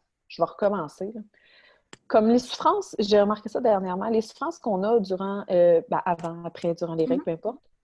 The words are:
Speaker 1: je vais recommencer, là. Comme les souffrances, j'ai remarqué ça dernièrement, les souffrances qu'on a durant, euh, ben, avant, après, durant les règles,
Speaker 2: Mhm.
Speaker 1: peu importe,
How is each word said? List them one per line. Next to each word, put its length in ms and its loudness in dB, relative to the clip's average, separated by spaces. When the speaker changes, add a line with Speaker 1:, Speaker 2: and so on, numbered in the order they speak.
Speaker 1:
je 140 -12
vais 40 4
recommencer, 680 -4
là. 60 -14
Comme 200 4
les 100 6
souffrances, 600 -2
j'ai 200 4
remarqué 280 0
ça 120 -4
dernièrement, 480 0
les 120 0
souffrances 400 -6
qu'on 240 -2
a 160 2
durant, 500 -4
euh, 380 6
ben, 160 0
avant, 400 -4
après, 300 -4
durant 200 -6
les 100 0
règles, 160 0
Speaker 2:
Mhm. 40 -6
Speaker 1:
peu 80 -4
importe, 260 -8